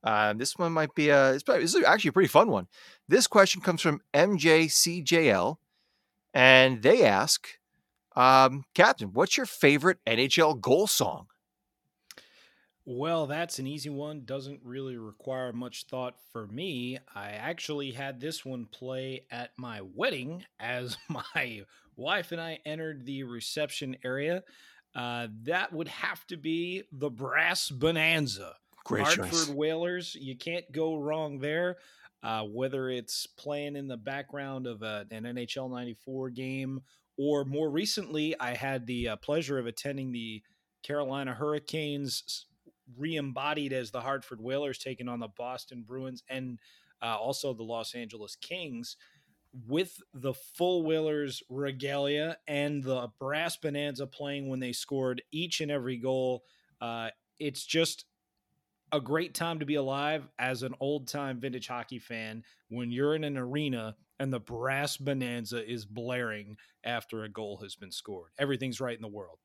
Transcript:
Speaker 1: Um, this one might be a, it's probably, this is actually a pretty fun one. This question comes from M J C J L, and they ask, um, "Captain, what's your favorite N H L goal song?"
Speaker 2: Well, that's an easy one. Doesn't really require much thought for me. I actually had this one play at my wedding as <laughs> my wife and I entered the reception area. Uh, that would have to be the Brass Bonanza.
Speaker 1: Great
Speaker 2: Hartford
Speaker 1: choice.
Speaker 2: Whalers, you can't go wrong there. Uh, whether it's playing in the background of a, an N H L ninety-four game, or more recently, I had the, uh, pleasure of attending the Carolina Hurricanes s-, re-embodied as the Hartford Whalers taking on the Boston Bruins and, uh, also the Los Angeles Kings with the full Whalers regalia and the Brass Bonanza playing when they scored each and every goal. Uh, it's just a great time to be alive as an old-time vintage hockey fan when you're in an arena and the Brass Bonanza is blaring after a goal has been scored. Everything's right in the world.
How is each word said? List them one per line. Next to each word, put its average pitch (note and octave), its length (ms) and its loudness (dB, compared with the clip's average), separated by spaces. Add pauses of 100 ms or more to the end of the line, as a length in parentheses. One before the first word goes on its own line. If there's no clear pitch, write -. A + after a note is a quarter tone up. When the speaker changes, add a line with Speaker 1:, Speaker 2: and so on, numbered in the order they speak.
Speaker 1:
Um, G#2+ 320 4
this C3 200 -4
one E3+ 140 0
might D#3 240 0
be D3 140 4
a, C3+ 240 8
it's C#3+ 100 -2
probably, E3+ 200 4
this E3+ 120 2
is F4 80 6
actually F#3 260 8
a - 40 -2
pretty F#3+ 160 8
fun G#3+ 200 10
one. G2 180 0 (420)
This - 180 8
question G3 320 8
comes E3+ 220 2
from D3 180 4 (140)
M F3+ 240 6
J D#3+ 320 8
C E3+ 320 4
J D#3+ 300 6
L, G2 280 4 (720)
and C3 520 10
they C#3 200 10
ask, G#2+ 440 4 (680)
um, C3 480 8 (120)
"Captain, C#3+ 380 6
what's D3+ 220 4
your C4 120 0
favorite D3 580 6
N A2+ 140 2
H C3 180 4
L D#3 160 6
goal C#3 320 6
song?" G2 400 0 (1600)
Speaker 2:
Well, D3+ 400 0
that's D#3+ 320 -4
an C3 80 -4
easy D3 240 -6
one. D3 360 -8
Doesn't C3+ 380 -8
really B2+ 320 -8
require B2 560 -6
much A#2+ 360 -10
thought B2+ 280 -6 (160)
for A2+ 140 -10
me. B2+ 540 -6 (160)
I G#2 160 -10
actually C#3+ 600 -6
had C3 300 -8
this D#3+ 240 -8
one B2+ 220 -8
play C3 640 -8
at B2 260 -10
my A#2 240 -10
wedding C#3+ 640 -4 (140)
as A#2+ 440 -6
<laughs> - 60 -20
my B2 540 -4 (320)
wife E3+ 360 -2
and E3+ 80 -6
I E3 240 -8
entered D3+ 440 -8
the C3+ 160 -6
reception C3 840 -6
area. D3 380 -2 (500)
Uh, A#2+ 360 -6 (160)
that E3+ 280 -2
would D#3+ 140 -4
have - 400 -6
to F3+ 100 -10
be E3+ 540 -4
the C#3+ 180 -4
Brass C#3 640 0
Bonanza. D3 840 0 (320)
Speaker 1:
Great A2 180 0
Speaker 2:
Hartford E3+ 280 2
Speaker 1:
choice. D#3+ 180 0
Speaker 2:
Whalers, E3 680 -2
you C3 180 -10
can't E3+ 340 -8
go D#3+ 240 -2
wrong D3+ 440 -4
there. E3+ 380 -2 (440)
Uh, A2 220 -2
whether C3 460 -4
it's B2 380 -6
playing D3 500 -8
in C#3 100 -8
the B2+ 80 -8
background C3+ 720 -8
of A2 140 -10
a, G#2+ 280 -6
an A2 160 -10
N A#2+ 120 -8
H A#2+ 180 -8
L C3 140 -6
ninety-four B2+ 600 -8
game, C3 500 -6 (360)
or C#3+ 280 2
more D3 240 -2
recently, D#3 680 -2
I B2 180 -4
had C3 300 -4
the, A#2+ 240 -2
uh, G#2+ 60 -2
pleasure C#3+ 420 -2
of A#2+ 100 -4
attending C3+ 440 -6
the A2+ 320 -8 (400)
Carolina C#3 500 -4
Hurricanes D3 920 -4
s-, - 200 -10 (520)
re-embodied C#3+ 760 -4
as B2+ 200 -4
the B2 100 -6
Hartford B2+ 400 -6
Whalers C3+ 380 -4
taking B2+ 280 -8
on A#2+ 140 -6
the A2+ 80 -8
Boston B2 580 -12
Bruins B2+ 400 -10
and, C3 320 -8 (420)
uh, A#2 160 -4
also C3 360 -4
the A2+ 100 -8
Los A2+ 320 -6
Angeles A2 400 -12
Kings C#3+ 640 -10 (680)
with E3+ 360 -4 (120)
the C3 200 -4
full F3+ 500 0
Whalers D#3 640 -2
regalia C#3 880 -2 (120)
and D3 340 -2
the B2+ 240 -2 (100)
Brass D#3 380 -4
Bonanza C#3+ 500 -4
playing C#3+ 440 -8
when C3 100 -4
they B2 140 -6
scored C3 480 -4 (100)
each E3 300 -4
and D3 100 -4
every B2+ 240 -4
goal. B2+ 480 -2 (380)
Uh, A#2 300 -6 (280)
it's C#3+ 260 -6
just - 380 0 (880)
a D3+ 80 0
great D#3 360 -4
time E3 240 -4
to D3 80 -6
be D3+ 80 0
alive C#3 520 -2 (120)
as B2+ 240 -4
an B2+ 160 -8
old-time C#3 600 -6
vintage B2 280 -8
hockey A#2+ 320 -10
fan A2+ 440 -12 (260)
when A#2+ 220 -6
you're C#3+ 220 2
in D#3 100 -2
an C#3+ 140 -6
arena B2+ 580 -4 (240)
and C3+ 140 -2
the A#2+ 60 -4
Brass C3 580 -4
Bonanza A#2+ 680 -4
is A2+ 220 -8
blaring G#2+ 720 -6 (260)
after A2+ 400 -6
a G#2+ 60 -10
goal G2+ 320 -10
has G2+ 140 -14
been F#2+ 160 -18
scored. F#2 480 -12
Everything's C3 420 -2
right A#2+ 140 -6
in A2 80 -14
the A2 40 -12
world. G2 360 -14